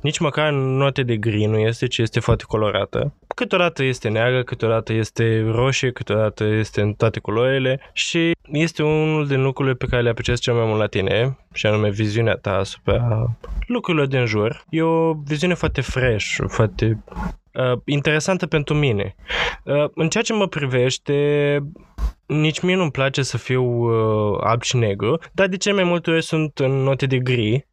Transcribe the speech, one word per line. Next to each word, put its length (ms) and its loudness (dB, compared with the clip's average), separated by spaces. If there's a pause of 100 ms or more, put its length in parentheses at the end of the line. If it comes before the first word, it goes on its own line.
nici 180 -4
măcar 320 0
în 260 0
note 260 0
de 140 0
gri 280 0
nu 120 2
este, 300 0
ci 100 -4
este 220 0
foarte 280 2
colorată. 640 0 (220)
Câteodată 480 0
este 260 -2
neagră, 340 2
câteodată 500 -2
este 580 0
roșie, 400 0
câteodată 520 -2
este 380 0
în 120 0
toate 260 0
culorile 600 0 (140)
și 380 0 (200)
este 320 0
unul 440 2
din 140 2
lucrurile 340 0
pe 100 -6
care 160 0
le 80 2
apreciez 300 -2
cel 140 0
mai 120 2
mult 140 2
la 80 2
tine, 500 0 (160)
și 120 -6
anume 240 2
viziunea 460 0
ta 160 -6
asupra 800 0 (380)
lucrurilor 400 0
din 180 0
jur. 440 -2
E 120 -2
o 320 2
viziune 400 -2
foarte 280 -2
fresh, 560 0 (100)
foarte, 560 0 (500)
uh, 320 0
interesantă 640 0
pentru 260 0
mine. 420 0 (480)
Uh, 300 0
în 160 0
ceea 140 0
ce 100 -2
mă 140 2
privește, 1120 0 (680)
nici 340 0
mie 160 2
nu-mi 160 0
place 300 0
să 160 -4
fiu, 260 0
uh, 800 2
alb 180 2
și 160 -2
negru, 420 0 (140)
dar 140 2
de 100 -4
ce 140 0
mai 120 2
multe 280 0
ori 120 2
sunt 360 -2
în 120 2
note 340 0
de 120 2
gri. 560 0